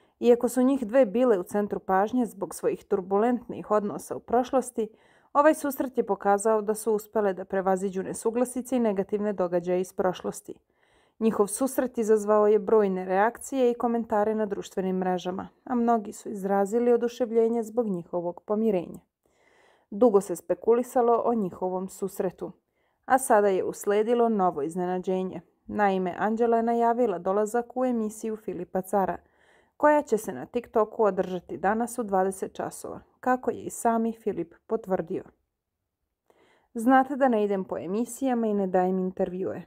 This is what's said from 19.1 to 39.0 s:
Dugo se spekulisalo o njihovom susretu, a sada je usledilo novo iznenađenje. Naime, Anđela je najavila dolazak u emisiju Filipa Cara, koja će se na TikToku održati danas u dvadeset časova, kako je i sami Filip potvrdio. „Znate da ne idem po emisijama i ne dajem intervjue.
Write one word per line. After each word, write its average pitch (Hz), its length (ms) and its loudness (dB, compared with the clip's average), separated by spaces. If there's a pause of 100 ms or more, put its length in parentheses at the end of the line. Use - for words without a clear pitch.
Dugo 202 320 6
se 185 140 -4
spekulisalo 233 880 2
o 240 80 2
njihovom 185 560 -4
susretu, 185 640 -6 (540)
a 262 120 4
sada 208 300 4
je 190 160 2
usledilo 214 680 2
novo 185 320 0
iznenađenje. 180 800 -4 (260)
Naime, 190 500 0
Anđela 226 400 0
je 226 60 0
najavila 233 560 2
dolazak 214 580 -2
u 254 80 0
emisiju 220 520 -4
Filipa 180 440 -6
Cara, 185 360 -2 (600)
koja 294 240 4
će 233 160 0
se - 160 -6
na - 120 -10
TikToku 226 580 -2
održati 185 540 -2
danas 220 420 -2
u 240 40 -2
dvadeset 190 500 -2
časova, - 460 -10 (200)
kako 254 320 -2
je - 120 -6
i 180 60 -10
sami 226 440 -2
Filip 170 400 -6 (140)
potvrdio. 185 560 -4 (1500)
„Znate 262 380 2
da 262 120 4
ne 214 160 2
idem 196 200 0
po - 140 -8
emisijama 233 720 -4
i 208 60 -2
ne 196 140 0
dajem 185 320 2
intervjue. 185 680 -4